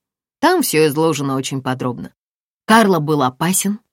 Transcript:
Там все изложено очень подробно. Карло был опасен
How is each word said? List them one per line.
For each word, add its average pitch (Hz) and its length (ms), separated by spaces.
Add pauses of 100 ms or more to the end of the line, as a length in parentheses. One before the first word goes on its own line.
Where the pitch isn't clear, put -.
(400)
Там 339 220
все 156 240
изложено 143 500
очень 135 260
подробно. 127 500 (540)
Карло 214 320
был 147 240
опасен 185 580 (120)